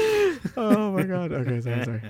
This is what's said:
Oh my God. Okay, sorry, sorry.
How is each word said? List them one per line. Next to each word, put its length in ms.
Oh 340
my 120
God. 300
Okay, 280
sorry, 240
sorry. 240